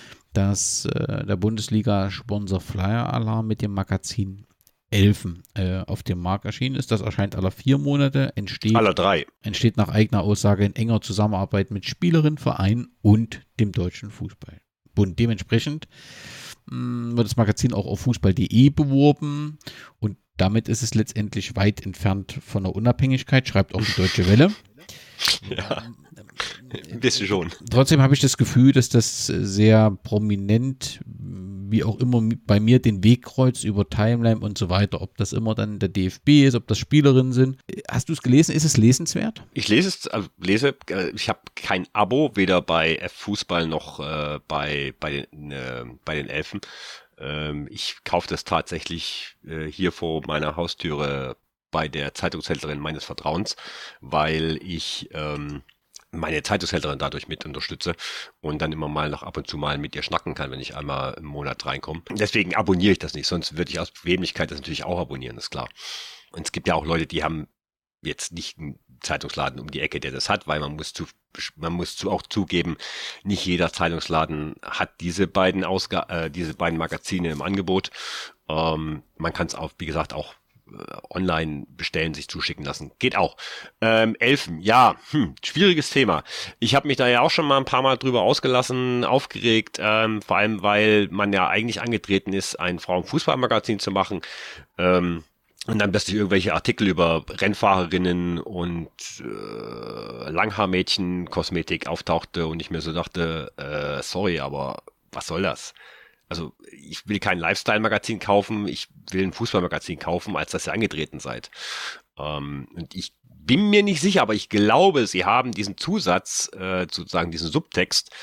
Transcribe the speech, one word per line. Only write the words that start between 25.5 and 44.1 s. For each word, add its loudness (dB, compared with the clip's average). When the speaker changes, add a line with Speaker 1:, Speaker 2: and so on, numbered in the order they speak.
Speaker 2:
ein -8
bisschen 0
schon. 0
Speaker 1:
Trotzdem 8
habe 8
ich 6
das 4
Gefühl, 8
dass 4
das 2
sehr 6
prominent, 0
wie -4
auch -2
immer, 2
bei 4
mir 8
den 2
Weg 8
kreuzt 0
über 0
Timeline 2
und -6
so -2
weiter, 2
ob -10
das -2
immer -2
dann -4
der 0
D 0
F -6
B 8
ist, 6
ob -4
das 2
Spielerinnen 6
sind. 2
Hast -2
du -4
es -4
gelesen? 6
Ist 2
es 2
lesenswert? 4
Speaker 2:
Ich -4
lese 4
es, -6
also -4
lese, 2
äh, -2
ich -4
habe -2
kein -2
Abo, 2
weder 4
bei 2
F-Fußball -4
noch, -6
äh, -6